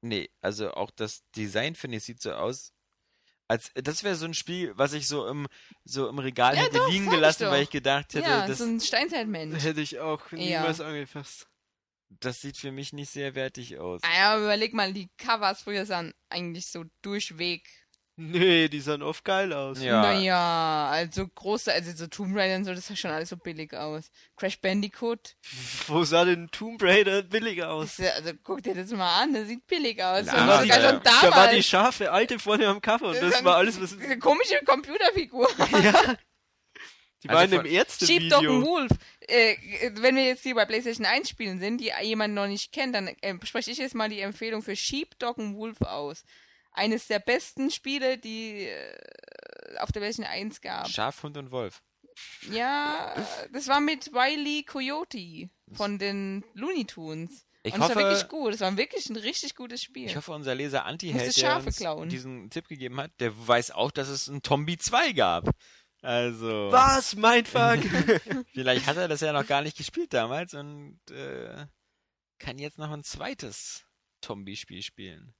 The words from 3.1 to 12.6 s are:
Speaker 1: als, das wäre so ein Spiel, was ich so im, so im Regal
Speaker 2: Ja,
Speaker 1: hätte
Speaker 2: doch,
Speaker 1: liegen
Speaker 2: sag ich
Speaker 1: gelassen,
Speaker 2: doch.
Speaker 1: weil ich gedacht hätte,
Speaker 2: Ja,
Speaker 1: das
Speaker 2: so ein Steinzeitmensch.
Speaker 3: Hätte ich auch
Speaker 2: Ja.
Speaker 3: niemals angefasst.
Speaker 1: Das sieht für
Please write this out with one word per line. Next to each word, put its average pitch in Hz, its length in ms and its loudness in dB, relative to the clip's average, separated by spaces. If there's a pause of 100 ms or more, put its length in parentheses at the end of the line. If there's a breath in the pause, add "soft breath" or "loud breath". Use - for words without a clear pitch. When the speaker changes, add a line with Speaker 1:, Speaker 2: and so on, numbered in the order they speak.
Speaker 1:
als, - 280 -2
das 135 280 -6
wäre 202 120 -2
so 160 100 -8
ein 165 80 -8
Spiel, 170 440 -6
was 139 160 2
ich 143 140 -6
so 139 200 -4
im, 139 200 -6 (380 soft breath)
so 131 240 -4
im 135 100 -8
Regal 135 380 4
Speaker 2:
Ja, 494 60 4
Speaker 1:
hätte 466 160 0
Speaker 2:
doch, 508 100 2
Speaker 1:
liegen - 160 0
Speaker 2:
sag - 60 0
ich - 60 4
Speaker 1:
gelassen, 156 260 6
Speaker 2:
doch. 202 80 0
Speaker 1:
weil 139 120 4
ich 143 60 -4
gedacht 139 460 -2
hätte, 151 120 -2
Speaker 2:
Ja, 127 200 2
Speaker 1:
das 131 100 -4
Speaker 2:
so 240 80 -4
ein 226 160 -2
Steinzeitmensch. 220 800 -4
Speaker 3:
Hätte 151 180 -2
ich 147 180 -6
auch 156 320 -6
Speaker 2:
Ja. 170 60 -12 (240)
Speaker 3:
niemals 160 200 0
angefasst. 147 640 -10 (640)
Speaker 1:
Das 123 320 -8
sieht 139 160 -12
für 139 160 -8